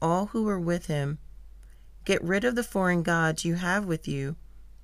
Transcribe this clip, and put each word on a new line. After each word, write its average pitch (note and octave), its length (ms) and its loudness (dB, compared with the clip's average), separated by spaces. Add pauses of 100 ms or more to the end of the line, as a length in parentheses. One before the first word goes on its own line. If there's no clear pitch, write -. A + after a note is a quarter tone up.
all F3 260 2
who A3 180 0
were G3+ 140 0
with E3+ 280 0
him, D3 320 -2 (880)
"Get G3 200 2
rid G3 200 2
of B3 100 2
the A#3 80 0
foreign F3+ 400 2
gods D#3+ 420 2
you E3+ 120 2
have F3+ 280 0
with D#3+ 240 -2
you, C#3 280 -4 (480)